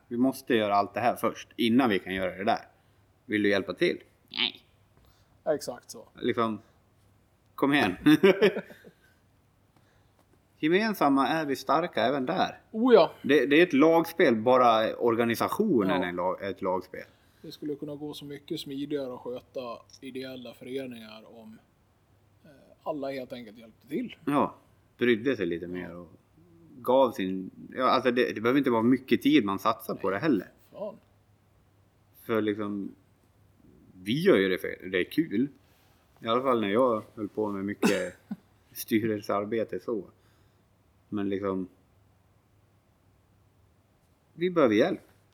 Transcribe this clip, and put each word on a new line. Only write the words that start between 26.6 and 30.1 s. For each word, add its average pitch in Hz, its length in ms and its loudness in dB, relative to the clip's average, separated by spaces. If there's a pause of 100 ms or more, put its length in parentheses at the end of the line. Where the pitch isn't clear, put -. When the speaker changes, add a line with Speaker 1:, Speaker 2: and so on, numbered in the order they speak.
Speaker 1:
gav 123 300 4
sin... 95 380 -6 (260)
Ja, 127 140 -4
alltså 120 220 2
det, 120 220 2
det 107 80 -8
behöver 123 160 2
inte 139 140 2
vara 113 100 2
mycket 123 400 2
tid 139 240 4
man 98 140 -4
satsar 107 360 -4
på 95 140 -4
det 98 100 -2